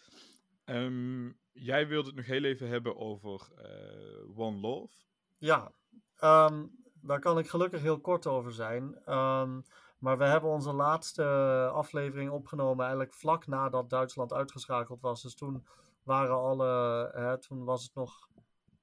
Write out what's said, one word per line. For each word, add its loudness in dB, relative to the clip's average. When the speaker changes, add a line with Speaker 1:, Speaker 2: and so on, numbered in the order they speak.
Speaker 1:
Ehm, -6
jij 0
wilde -2
het -14
nog -10
heel 0
even -2
hebben -2
over, -10
eh, -16
One -4
Love. -6
Speaker 2:
Ja, 2
ehm, 8
daar -2
kan 4
ik 0
gelukkig 0
heel 0
kort -2
over -2
zijn. -6
Ehm, 0
maar 0
we 4
hebben 4
onze -2
laatste 0
aflevering -4
opgenomen -2
eigenlijk -2
vlak 0
nadat 0
Duitsland -2
uitgeschakeld -4
was. -4
Dus -14
toen -8
waren 2
alle, 2
hè, -2
toen -12
was -2
het -18
nog -10